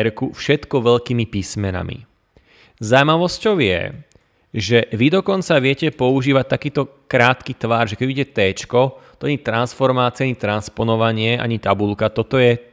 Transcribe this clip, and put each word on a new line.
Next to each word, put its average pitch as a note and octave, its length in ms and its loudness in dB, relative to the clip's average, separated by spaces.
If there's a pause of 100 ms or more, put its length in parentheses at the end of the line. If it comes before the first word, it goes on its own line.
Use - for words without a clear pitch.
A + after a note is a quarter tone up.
R-ku C3 280 -4
všetko C#3 480 -2
veľkými A#2+ 480 2
písmenami. G2 720 -6 (800)
Zaujímavosťou D#3 800 2
je, F#2 180 2 (720)
že A2 240 2 (120)
vy B2+ 240 2
dokonca F#3+ 480 0
viete C#3 320 0
používať C3 520 2
takýto - 600 -6
krátky B2+ 480 2
tvar, A#2 320 0
že G2+ 80 -6
keď B2+ 120 -4
vidíte C3+ 280 -4
T-čko, A#2+ 640 0 (200)
to C#3+ 120 -4
nie C#3+ 80 -2
je - 80 -16
transformácia, B2 800 0
ani B2+ 80 -2
transponovanie, A2+ 1040 -2
ani A#2 240 -4
tabulka, G#2 480 0
toto A#2 280 -2
je A#2+ 200 4 (140)